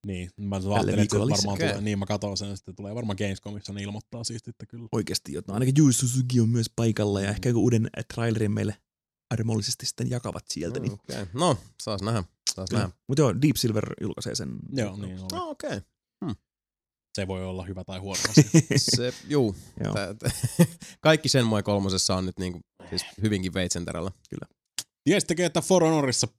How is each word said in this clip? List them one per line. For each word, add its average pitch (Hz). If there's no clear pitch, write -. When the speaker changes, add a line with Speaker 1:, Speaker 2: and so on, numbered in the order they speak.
Speaker 1:
Niin, 92
mä 101
Speaker 2:
Tällä 98
Speaker 1:
ajattelin, 101
että 107
se 107
Speaker 2:
viikolla 113
Speaker 1:
varmaan -
Speaker 2:
lisää. 165
Speaker 1:
tulee, 101
niin 104
mä 98
katon 101
sen, 101
että 95
tulee 104
varmaan 107
Gamescomissa, 101
ne 101
ilmoittaa 107
siitä 113
sitten 110
kyllä. 117
Speaker 2:
Oikeesti -
jotain. 87
Ainakin 127
Yu 143
Suzuki 123
on 113
myös 117
paikalla 104
ja 98
Speaker 1:
Mm. 104
Speaker 2:
ehkä 101
joku 117
uuden 113
trailerin 113
meille 104
armollisesti 113
sitten 123
jakavat 123
sieltä, -
niin -
Speaker 3:
Mm, 101
okei. -
No, 147
saas 101
nähdä. 107
Saas 92
Speaker 2:
Kyllä. 117
Speaker 3:
nähdä. 92
Speaker 2:
Mut 139
joo, 127
Deep 147
Silver 110
julkaisee -
sen. 71
Speaker 1:
Joo, 107
niin 92
oli. 95
Speaker 3:
No, 339
okei. 254
Hmm. 110
Speaker 1:
Se 98
voi 92
olla 92
hyvä 92
tai 92
huono 95
asia. 147
Speaker 3:
<laughs> -
Se, 123
juu. 127
Speaker 2:
Joo. 101
Speaker 3:
Tää, 98
tää, 120
<laughs> -
kaikki 156
Shenmue 113
kolmosessa 98
on 92
nyt 92
niinku, 90
siis -
hyvinkin 95
veitsenterällä. 87
Speaker 2:
Kyllä. -
Speaker 1:
Tiesittekö, 175
että 165
For 180
Honorissa 143